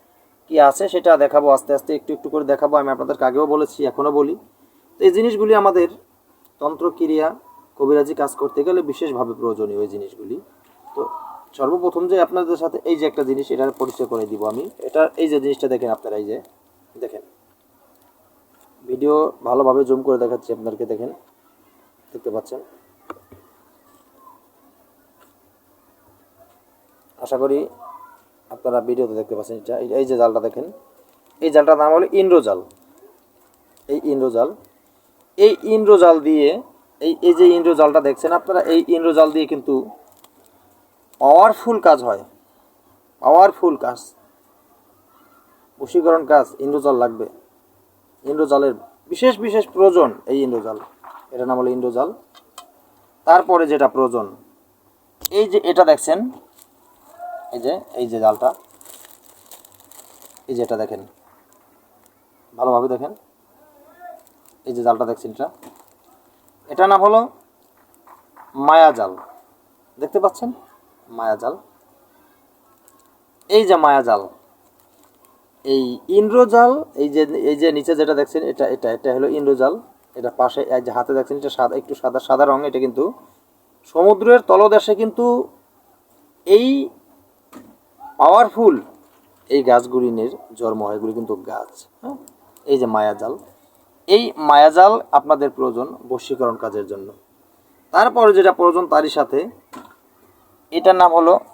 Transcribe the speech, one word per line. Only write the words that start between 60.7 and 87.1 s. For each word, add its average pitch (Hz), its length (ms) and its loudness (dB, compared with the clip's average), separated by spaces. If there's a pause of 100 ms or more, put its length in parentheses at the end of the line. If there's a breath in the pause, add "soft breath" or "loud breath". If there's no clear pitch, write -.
দেখেন, 104 300 -10 (1500)
ভালোভাবে 123 320 0
দেখেন, 127 260 -8 (1500)
এই 131 80 -10
যে 120 100 -8
জালটা 117 220 0
দেখছেন, 113 260 -8
এটা, 131 200 -10 (1160)
এটার 190 200 0
নাম 196 140 4
হলো 220 260 2 (1300)
মায়াজাল। 139 600 4 (840)
দেখতে - 200 -4
পাচ্ছেন - 320 -2 (560)
মায়াজাল, 117 480 -6 (1900)
এই 208 180 2
যে 180 100 4
মায়াজাল, 127 520 2 (1400)
এই 131 340 -2 (100)
ইন্দ্রজাল, 233 760 4 (100)
এই - 140 -2
যে, 151 140 0
এই 147 340 -2
যে 156 160 0
নিচে 147 240 -4
যেটা 151 180 0
দেখছেন, 147 280 -2
এটা, 139 240 -4
এটা, 123 260 -4
এটা 123 220 -4
হলো 131 140 -2
ইন্দ্রজাল। 139 520 0 (340)
এটা 120 160 -10
পাশে, 127 320 -2
এই 127 200 -4
যে 123 80 -8
হাতে 123 240 -4
দেখছেন, 135 220 -4
এটা 143 140 -8
সাদা, 123 260 -2
একটু 135 180 -10
সাদা, 127 240 -6
সাদা 135 280 0
রঙ। 139 180 0
এটা 131 140 -6
কিন্তু 131 340 -4 (720)
সমুদ্রের 202 560 4
তলদেশে 208 540 4
কিন্তু 240 540 -2 (960)
এই 254 440 2 (1300)